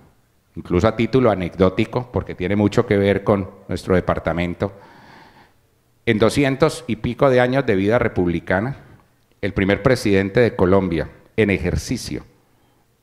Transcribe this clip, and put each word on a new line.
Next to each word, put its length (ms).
Incluso 320
a 80
título 340
anecdótico, 800
porque 220
tiene 220
mucho 320
que 100
ver 260
con 280
nuestro 260
departamento, 800
en 100
doscientos 680
y 80
pico 340
de 100
años 280
de 80
vida 240
republicana, 760
el 120
primer 300
presidente 560
de 160
Colombia 540
en 140
ejercicio, 760